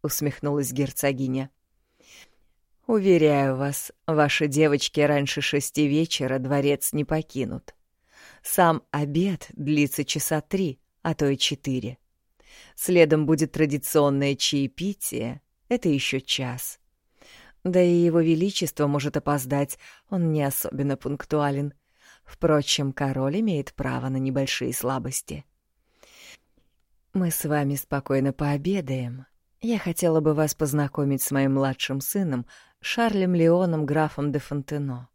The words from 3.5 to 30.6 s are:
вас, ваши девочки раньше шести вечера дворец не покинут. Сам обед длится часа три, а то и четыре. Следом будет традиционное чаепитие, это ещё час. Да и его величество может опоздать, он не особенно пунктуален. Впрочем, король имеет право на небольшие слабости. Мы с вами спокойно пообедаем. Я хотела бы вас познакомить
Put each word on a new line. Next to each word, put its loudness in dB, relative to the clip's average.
вас, -6
ваши 2
девочки 2
раньше 2
шести 0
вечера 0
дворец 0
не -2
покинут. -6
Сам 2
обед -2
длится 0
часа -2
три, -4
а -2
то 0
и 2
четыре. -4
Следом 4
будет 2
традиционное 2
чаепитие, -4
это 0
ещё 0
час. -6
Да 4
и 6
его 4
величество 0
может -2
опоздать, -2
он 0
не 0
особенно -2
пунктуален. -2
Впрочем, 0
король -2
имеет -2
право -4
на -2
небольшие -2
слабости. -6
Мы 0
с -6
вами 0
спокойно 0
пообедаем. -2
Я -2
хотела 0
бы 2
вас 0
познакомить 0